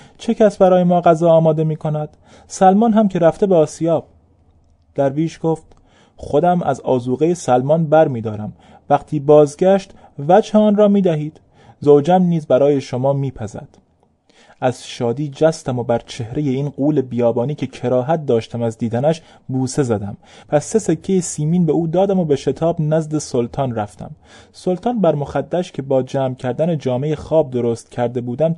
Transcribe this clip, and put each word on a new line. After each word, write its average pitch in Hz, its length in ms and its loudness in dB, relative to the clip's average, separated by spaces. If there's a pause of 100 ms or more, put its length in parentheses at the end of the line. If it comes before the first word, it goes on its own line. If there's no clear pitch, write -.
(180)
چه - 160 -4
کس 208 240 2
برای 185 260 4
ما 175 180 2
غذا 165 300 4
آماده 160 320 4
می‌کند؟ 151 540 -6 (300)
سلمان 202 460 4
هم 214 140 4
که 185 120 -2
رفته 165 260 2
به 190 100 2
آسیاب." 156 500 0 (920)
درویش 143 480 -2
گفت: 160 220 -4 (500)
"خودم 175 460 0
از 131 200 -2
آذوقهٔ 131 520 -2
سلمان 143 520 0
بر 156 220 4
می‌دارم. 107 460 -8 (360)
وقتی 143 300 -2
بازگشت، 151 720 4 (360)
وجه 214 320 4
آن 214 160 4
را 208 120 4
می‌دهید. 170 540 -2 (380)
زوجم 147 420 4
نیز 170 260 0
برای 139 340 2
شما 131 320 -2
می‌پزد." 131 540 -8 (960)
از 127 240 -4
شادی 127 420 -6
جستم 139 500 -2
و 117 40 -6
بر 117 220 -2
چهرهٔ 135 440 -8
این 139 200 -4
غول 143 320 0
بیابانی 120 540 -2
که 135 120 -8
کراهت 127 580 -4
داشتم 120 360 -2
از 113 160 -4
دیدنش، 123 440 -2 (280)
بوسه 131 340 -2
زدم. 104 340 -4 (320)
پس 147 160 0
سه 226 140 -2
سکهٔ 185 400 -2
سیمین 170 460 -2
به 151 60 2
او 160 160 0
دادم 190 320 0
و 175 60 0
به 143 100 0
شتاب 151 460 -2
نزد 156 360 -2
سلطان 127 580 -4
رفتم. - 360 -10 (400)
سلطان 190 500 -4
بر 160 140 2
مخدش 143 560 -6
که 139 100 -8
با 135 220 0
جمع 131 320 -4
کردن 151 420 -4
جامهٔ 131 380 -4
خواب 151 340 -2
درست 120 420 -4
کرده 120 300 -4
بودم 143 360 -2